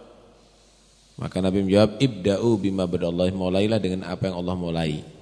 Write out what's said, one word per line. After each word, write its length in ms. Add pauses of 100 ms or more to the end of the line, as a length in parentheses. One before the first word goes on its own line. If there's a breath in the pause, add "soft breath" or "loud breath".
(1200)
Maka 240
Nabi 240
menjawab, 320
"Ibda'u 560
bima 320
badallah, 400
mulailah 480
dengan 320
apa 240
yang 80
Allah 160
mulai." 360 (300)